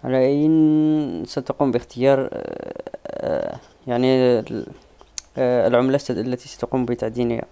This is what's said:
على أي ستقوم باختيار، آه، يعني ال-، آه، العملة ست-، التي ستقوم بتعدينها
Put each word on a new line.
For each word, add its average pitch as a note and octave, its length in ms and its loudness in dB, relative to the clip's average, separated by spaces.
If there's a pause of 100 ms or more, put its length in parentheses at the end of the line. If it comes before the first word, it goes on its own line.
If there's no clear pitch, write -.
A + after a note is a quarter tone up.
على B2+ 220 0
أي D#3 1000 2
ستقوم - 440 -2
باختيار، C3 580 0 (800)
آه، - 520 -6 (280)
يعني B2+ 520 4
ال-، G#2+ 280 -6 (720)
آه، B2 280 2
العملة B2+ 320 2
ست-، - 120 -6
التي B2 380 -4
ستقوم - 360 -4
بتعدينها A#2 680 -4